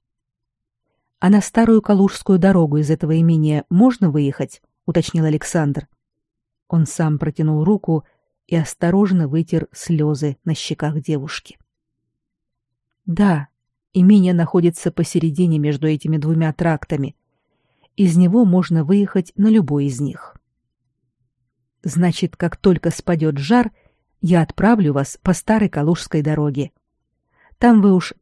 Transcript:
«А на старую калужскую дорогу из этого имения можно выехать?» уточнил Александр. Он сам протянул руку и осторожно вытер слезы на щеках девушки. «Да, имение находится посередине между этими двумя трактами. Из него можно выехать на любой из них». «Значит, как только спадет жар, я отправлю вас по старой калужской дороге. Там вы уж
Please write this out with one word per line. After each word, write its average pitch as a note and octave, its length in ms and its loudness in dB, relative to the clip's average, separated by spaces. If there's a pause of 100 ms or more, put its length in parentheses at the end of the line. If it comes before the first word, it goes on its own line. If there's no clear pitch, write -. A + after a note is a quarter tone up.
(1200)
«А F#3 100 0
на G3+ 120 4
старую A3+ 400 2
калужскую G3 580 0
дорогу E3 380 2
из D3+ 120 -2
этого D#3+ 300 0
имения D#3 500 2
можно G3+ 400 2
выехать?» C#3+ 520 -4 (240)
уточнил E3 400 -2
Александр. D3+ 640 -4 (800)
Он E3 160 0
сам D3+ 340 -2
протянул D#3 440 -2
руку E3+ 420 0 (420)
и E3+ 80 -4
осторожно F3 720 0
вытер D#3+ 440 -4
слезы D3+ 720 -4
на D#3+ 80 -2
щеках D3+ 480 -6
девушки. - 560 -10 (1500)
«Да, E3+ 420 0 (440)
имение F#3 420 6
находится E3+ 580 0
посередине E3 680 -2
между D3 280 -2
этими D#3 300 -2
двумя D#3 360 -2
трактами. D3+ 600 -4 (800)
Из F3 200 2
него F3+ 300 4
можно F3 380 2
выехать F#3+ 520 0
на G3+ 120 2
любой D3 400 2
из B2+ 120 -6
них». - 380 -10 (1500)
«Значит, E3+ 540 -2
как E3+ 180 -4
только E3+ 360 0
спадет D#3 460 -4
жар, A3 340 0 (500)
я E3+ 200 2
отправлю F#3+ 520 0
вас C#3 280 -4
по F#3 120 0
старой A3 360 -2
калужской D#3 520 -4
дороге. D3 500 -4 (840)
Там A#3 240 4
вы G3 120 4
уж F3+ 280 -2